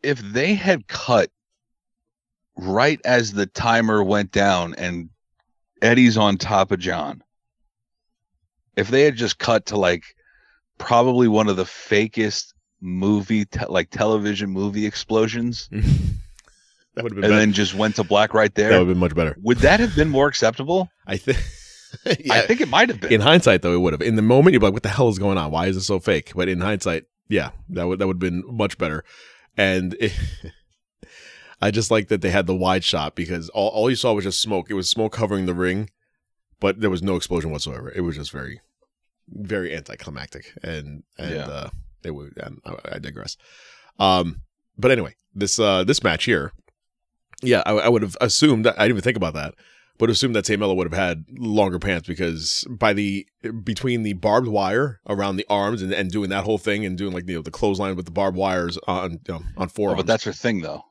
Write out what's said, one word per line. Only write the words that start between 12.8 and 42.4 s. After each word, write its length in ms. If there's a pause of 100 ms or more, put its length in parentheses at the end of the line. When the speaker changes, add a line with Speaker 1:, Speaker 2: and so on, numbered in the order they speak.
Speaker 1:
te-, 220
like, 220
television 600
movie 360
explosions, 880
Speaker 2:
<laughs> 60 (1120)
That 100
would've 120
been 80
Speaker 1:
and 80
Speaker 2:
better. 80
Speaker 1:
then 140
just 200
went 220
to 80
black 300
right 200
there, 180
Speaker 2:
That 80
would've 140
been 60
much 160
better. 260
Speaker 1:
would 180
that 200
have 160
been 140
more 180
acceptable? 640 (180)
Speaker 2:
I 100
thi-, 160 (720)
<laughs> 200
yeah. 80
Speaker 1:
I 80
think 180
it 80
might 220
have 100
been. 140
Speaker 2:
In 80
hindsight, 400
though, 120
it 60
would 140
have. 80
In 160
the 40
moment, 320
you'd 60
be 60
like, 80
"What 100
the 60
hell 180
is 100
going 200
on? 140
Why 160
is 100
it 60
so 180
fake?" 340
But 140
in 100
hindsight, 440 (260)
yeah, 220 (180)
that 180
would, 120
that 80
would've 120
been 260
much 320
better. 280 (500)
And 460
it, 120 (800)
<laughs> 680
I 100
just 200
like 180
that 120
they 80
had 160
the 100
wide 280
shot 320
because 340
all, 200
all 200
you 60
saw 180
was 120
just 160
smoke. 280
It 40
was 160
smoke 240
covering 320
the 80
ring, 360 (680)
but 220
there 80
was 140
no 120
explosion 360
whatsoever. 440
It 60
was 160
just 160
very, 260 (720)
very 440
anticlimactic. 880
And, 420 (140)
and, 180
Speaker 1:
Yeah. 120
Speaker 2:
uh, 220 (340)
it 80
would, 260
and 280